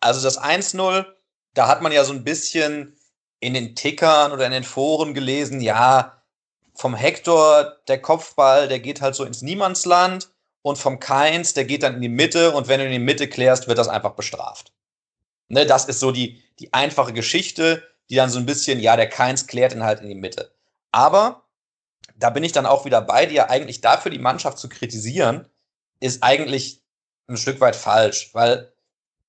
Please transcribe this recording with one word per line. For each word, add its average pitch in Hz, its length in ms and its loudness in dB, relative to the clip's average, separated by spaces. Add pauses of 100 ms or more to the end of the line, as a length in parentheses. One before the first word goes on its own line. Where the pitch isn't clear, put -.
also 127 200 0
das 135 160 -2
eins 175 360 -2
null, 190 320 -2 (480)
da 120 140 2
hat 147 140 2
man 156 120 -2
ja 143 100 6
so 139 80 -4
ein 127 140 -10
bisschen 151 720 -6 (420)
in 123 140 -6
den 117 220 -8
Tickern 147 580 2
oder 135 120 -2
in 123 60 -2
den 131 140 -4
Foren 151 480 -2
gelesen, 135 480 -4
ja, 123 600 2 (520)
vom 123 220 -6
Hector, 151 840 4 (100)
der 131 140 -2
Kopfball, 143 640 2
der 131 120 -4
geht 139 220 -10
halt 135 140 -2
so 143 80 -8
ins 120 180 -10
Niemandsland 185 880 0 (320)
und 143 160 -4
vom 131 220 -4
Kainz, 156 540 0
der 139 100 -2
geht 143 200 -4
dann 127 120 -2
in 123 60 -8
die 120 80 -4
Mitte 165 420 2
und 139 160 -2
wenn 135 140 2
du 135 40 -4
in 131 60 -4
die 127 80 -4
Mitte 139 300 -2
klärst, 127 400 2
wird 117 80 0
das 113 100 2
einfach 101 280 -6
bestraft. - 580 -14 (720)
Ne, 139 180 2
das 139 200 4
ist - 160 -6
so 135 100 2
die, 120 320 -6 (160)
die - 140 -12
einfache 131 400 -2
Geschichte, 160 720 -2 (260)
die 123 60 -6
dann 131 140 4
so 123 80 -4
ein 123 80 -4
bisschen, 135 360 -4
ja, 113 160 4
der 110 100 2
Kainz 131 400 -2
klärt 123 260 0
ihn 110 100 -8
halt 110 180 -2
in 101 80 -16
die 98 60 -14
Mitte. 95 360 -12 (400)
Aber 190 520 4 (760)
da 120 120 2
bin 143 120 -2
ich 165 80 -4
dann 131 140 0
auch 139 200 2
wieder 120 160 2
bei 135 260 2
dir, 147 220 0
eigentlich 113 320 -4
dafür 139 280 0
die 143 80 -8
Mannschaft 131 400 -4
zu 127 120 -16
kritisieren, 123 760 -4 (520)
ist 127 240 -4
eigentlich 139 580 -2 (460)
ein 120 100 -10
Stück 131 220 -6
weit 120 160 4
falsch, 107 580 0
weil 120 380 0 (580)